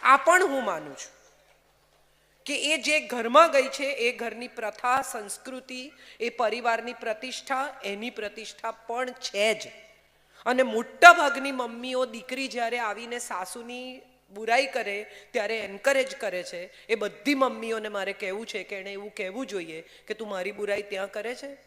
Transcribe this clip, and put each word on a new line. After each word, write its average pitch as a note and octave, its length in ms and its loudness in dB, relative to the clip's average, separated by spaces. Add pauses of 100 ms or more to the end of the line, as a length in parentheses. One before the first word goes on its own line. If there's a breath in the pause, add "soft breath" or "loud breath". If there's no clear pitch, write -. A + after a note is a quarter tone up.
આ C4 140 10
પણ F4 260 6
હું C#4 200 0
માનું D#3 320 -6
છું - 240 -18 (1300)
કે C#4+ 280 0
એ D#4+ 40 0
જે D4 220 2
ઘરમાં B3 520 6
ગઈ C4 160 4
છે - 160 -6
એ B3 340 -2
ઘરની A#3 300 -8
પ્રથા, B3 540 -2
સંસ્કૃતિ, B3+ 880 -10 (280 loud breath)
એ A#3 100 -2
પરિવારની A#3 640 0
પ્રતિષ્ઠા, C4 920 -6
એની G3+ 260 -6
પ્રતિષ્ઠા A3 600 -10
પણ B3 400 -6
છે G#3+ 420 0
જ. - 180 -8 (760 loud breath)
અને B3+ 180 4
મોટા A#3+ 500 10
ભાગની C#4 380 2
મમ્મીઓ B3+ 540 -4
દીકરી B3 420 -6
જ્યારે A#3 320 -4
આવીને A#3 400 -6
સાસુની B3 840 -10 (320)
બુરાઈ A3+ 320 2
કરે G#3 680 -6
ત્યારે A3 280 -2
એન્કરેજ G#3+ 560 0
કરે F3+ 280 -6
છે. F3 420 -14
એ A3 100 0
બધી G#3 400 0
મમ્મીઓને A3+ 540 -2
મારે G3 240 -4
કહેવું G3+ 320 -6
છે G3 180 -8
કે G3+ 120 -10
એણે F#3+ 160 -10
એવું G3+ 240 -12
કહેવું G3+ 300 -6
જોઈએ E3 380 -8 (240 loud breath)
કે, A3 60 -6
"તું G#3+ 160 -10
મારી F#3+ 220 -4
બુરાઈ G3+ 300 -2
ત્યાં G3+ 300 -6
કરે A3 240 -6
છે? C#4 320 -14